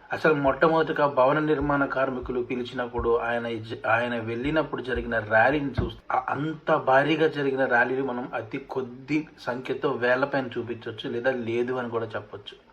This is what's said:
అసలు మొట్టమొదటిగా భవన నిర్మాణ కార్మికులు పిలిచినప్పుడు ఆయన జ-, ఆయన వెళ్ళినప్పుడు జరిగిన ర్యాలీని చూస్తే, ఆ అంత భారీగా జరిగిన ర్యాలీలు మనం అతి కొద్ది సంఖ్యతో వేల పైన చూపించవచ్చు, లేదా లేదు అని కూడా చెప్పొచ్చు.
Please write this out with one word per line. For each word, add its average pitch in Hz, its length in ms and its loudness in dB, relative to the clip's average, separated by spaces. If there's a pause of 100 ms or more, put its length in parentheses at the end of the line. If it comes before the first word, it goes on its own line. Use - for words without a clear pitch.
(140)
అసలు 156 200 4
మొట్టమొదటిగా 147 760 4
భవన 139 320 4
నిర్మాణ 143 460 2
కార్మికులు 127 560 -2
పిలిచినప్పుడు 120 760 -2
ఆయన 117 320 -2
జ-, 113 380 -8
ఆయన 117 320 2
వెళ్ళినప్పుడు 123 640 -2
జరిగిన 117 380 -2
ర్యాలీని 120 520 2 (120)
చూస్తే, - 180 -6 (100)
ఆ 123 180 0
అంత 156 460 -2
భారీగా 139 520 4
జరిగిన 135 380 0
ర్యాలీలు 123 380 2
మనం 123 300 -4
అతి 120 240 -6
కొద్ది 131 720 -4 (120)
సంఖ్యతో 127 520 -4
వేల 123 340 2
పైన 131 320 -2
చూపించవచ్చు, 113 520 -8
లేదా 120 220 0
లేదు 120 420 -2
అని 123 160 -4
కూడా 113 160 -4
చెప్పొచ్చు. - 680 -12